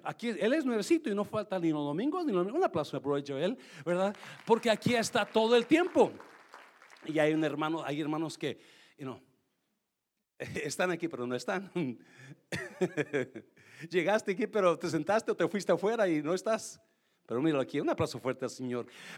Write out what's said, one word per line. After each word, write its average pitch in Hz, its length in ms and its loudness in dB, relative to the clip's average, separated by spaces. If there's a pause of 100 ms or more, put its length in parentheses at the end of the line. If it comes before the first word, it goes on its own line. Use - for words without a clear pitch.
aquí 214 260 -6
él 208 240 0
es 311 120 2
nuevecito 247 420 0
y 214 60 0
no 202 100 0
falta 208 360 -4
ni 165 100 2
los 151 160 0
domingos 269 400 -2
ni 277 60 0
los 185 80 4
domingos. 202 180 0
Un 370 80 4
aplauso 151 320 -2
a - 20 -6
brother 143 280 0
Joel, 151 280 -2 (300)
¿verdad? 185 300 0 (280)
Porque 226 280 4
aquí 226 240 2
está 220 280 2
todo 220 320 4
el 233 120 4
tiempo. 311 440 6 (960)
Y 156 140 0
hay 151 160 6
un 156 80 2
hermano, 156 420 -2
hay 143 160 -4
hermanos 156 380 -4
que, 139 200 -4 (380)
you 151 60 -16
know, 127 180 -10 (1160)
<laughs> - 0 -
están 147 500 -4
aquí, 165 180 -2
pero 123 200 -6
no 123 80 -2
están. 185 360 -4
<laughs> 135 280 -4 (1900)
Llegaste 202 400 2
aquí, 196 160 -2
pero 180 320 4
te 175 100 -4
sentaste 165 400 0
o 214 60 0
te 165 120 2
fuiste 202 240 0
afuera 196 380 2
y 151 140 0
no 156 100 0
estás. 214 480 -2 (460)
Pero 120 160 -2
míralo 151 180 4
aquí, 139 180 -2
un 294 120 0
aplauso 147 280 -2
fuerte 127 260 -4
al 120 60 -4
Señor. 123 360 -6 (300)